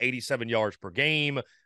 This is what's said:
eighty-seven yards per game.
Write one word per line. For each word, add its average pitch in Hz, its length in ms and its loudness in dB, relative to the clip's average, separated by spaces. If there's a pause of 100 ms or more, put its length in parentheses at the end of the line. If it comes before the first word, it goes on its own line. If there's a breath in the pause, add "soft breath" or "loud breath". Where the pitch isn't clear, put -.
eighty-seven 123 480 -2
yards 110 260 2
per 98 140 -12
game. 143 500 0 (260 soft breath)